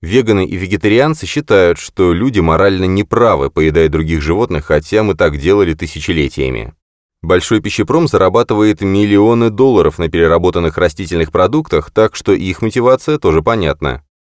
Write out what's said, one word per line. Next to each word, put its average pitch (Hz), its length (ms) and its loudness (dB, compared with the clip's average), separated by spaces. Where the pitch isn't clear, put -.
Веганы 101 460 2
и - 100 -8
вегетарианцы 107 680 0
считают, 92 520 2
что - 340 0
люди 107 260 -2
морально 92 460 2
неправы, 95 640 0
поедая 78 380 2
других 80 340 -2
животных, 85 440 -2
хотя 80 360 0
мы 101 120 0
так 78 240 0
делали 90 360 2
тысячелетиями. 71 1000 -6
Большой 90 380 0
пищепром 123 460 -2
зарабатывает 104 760 0
миллионы 104 680 2
долларов 107 480 2
на 80 100 -4
переработанных 82 680 0
растительных 82 540 -2
продуктах, 90 580 -2
так 107 240 0
что - 180 -2
их 92 300 -2
мотивация 127 560 0
тоже 80 240 0
понятна. 76 640 -4